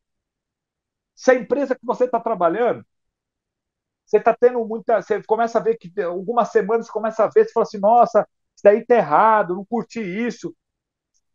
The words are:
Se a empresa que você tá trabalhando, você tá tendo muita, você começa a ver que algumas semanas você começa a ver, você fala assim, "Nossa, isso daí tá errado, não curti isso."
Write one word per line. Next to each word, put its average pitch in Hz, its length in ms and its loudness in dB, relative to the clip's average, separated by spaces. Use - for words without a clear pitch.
Se - 160 2
a 254 40 4
empresa 254 400 -2
que - 100 -12
você 247 220 -2
tá 233 120 -4
trabalhando, 190 680 -2
você 214 140 0
tá 226 160 0
tendo 247 300 0
muita, 214 360 -4
você 202 220 -6
começa 226 360 -2
a - 20 0
ver 226 160 -2
que 175 240 -10
algumas 185 480 -4
semanas 220 380 -2
você - 40 -20
começa 220 340 -4
a - 20 2
ver, 214 180 4
você 220 60 -8
fala 226 140 0
assim, 208 140 -10
"Nossa, 214 480 4
isso - 80 -6
daí 208 220 6
tá 247 100 2
errado, 185 600 2
não 196 100 -10
curti 233 340 -6
isso." 202 560 -8